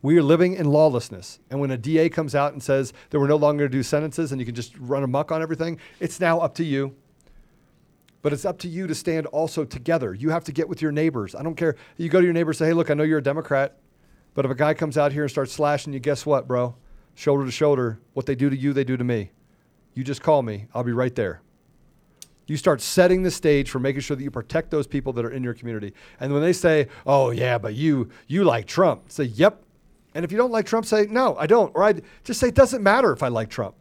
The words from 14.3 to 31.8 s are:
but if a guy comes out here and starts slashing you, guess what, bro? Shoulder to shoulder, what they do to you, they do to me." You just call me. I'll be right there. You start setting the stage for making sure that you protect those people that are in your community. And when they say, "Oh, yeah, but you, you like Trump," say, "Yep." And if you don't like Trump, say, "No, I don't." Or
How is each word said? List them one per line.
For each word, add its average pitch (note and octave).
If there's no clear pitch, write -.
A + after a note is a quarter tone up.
but C#3
if C3
a C3
guy D3
comes D3+
out D3
here D3
and C#3+
starts C3+
slashing D3
you, C3+
guess C#3
what, C#3
bro? B2
Shoulder C#3
to B2+
shoulder, B2+
what C3+
they C#3
do C#3
to C3+
you, C3+
they C#3
do B2+
to B2
me." A2+
You C3
just C3+
call D3
me. G#2+
I'll A#2+
be A#2+
right B2
there. G#2
You D3+
start C#3+
setting F#3
the F3+
stage C#3+
for C3+
making C3+
sure C#3+
that C3
you C#3
protect C#3+
those D3+
people C3+
that A#2
are A#2+
in C3
your A#2+
community. A2
And C3+
when C#3+
they F3+
say, D#3+
"Oh, C3+
yeah, A#2+
but A2
you, C3+
you F3+
like A#2
Trump," E3+
say, D3+
"Yep." C3
And E3
if E3+
you G3+
don't B3
like A3
Trump, A3+
say, G#3+
"No, A3+
I D3+
don't." G#3+
Or E3+